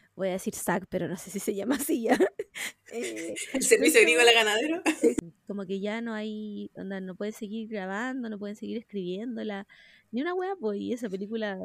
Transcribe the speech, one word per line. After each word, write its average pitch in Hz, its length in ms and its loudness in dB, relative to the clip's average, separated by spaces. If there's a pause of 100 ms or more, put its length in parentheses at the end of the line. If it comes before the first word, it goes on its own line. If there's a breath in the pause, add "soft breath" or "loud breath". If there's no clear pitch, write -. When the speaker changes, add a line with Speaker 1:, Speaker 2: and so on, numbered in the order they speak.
(160 soft breath)
Speaker 1:
voy 190 120 -2
a 180 40 0
decir 190 220 -4
sac, 180 340 -2
pero 175 200 -2
no 175 80 -4
sé - 140 -14
si 196 100 -8
se 214 140 -2
llama 202 220 0
así 277 260 -2
ya. 226 200 4
<laughs> 381 60 6 (640 loud breath)
Eh, 330 440 -8 (180)
Speaker 2:
¿El 269 100 0
servicio 233 400 8
Speaker 1:
pero 240 180 8
Speaker 2:
agrícola 233 120 10
ganadero? 226 520 4
<laughs> 311 180 2
Speaker 1:
eh, 240 120 6 (320)
como 196 200 -6
que 196 120 -2
ya 208 220 -4
no 233 140 -6
hay, 214 600 -8
onda, 190 260 -8
no 185 160 -8
pueden 214 180 -6
seguir 220 340 -8
grabando, 226 640 -6
no 208 80 -8
pueden 208 180 -8
seguir 208 220 -8
escribiéndola, 202 880 -6 (440 soft breath)
ni 240 120 -2
una 349 120 -2
weá, 370 220 -2
pues, 214 240 -4
y 196 140 -4
esa 233 160 -4
película 202 540 -4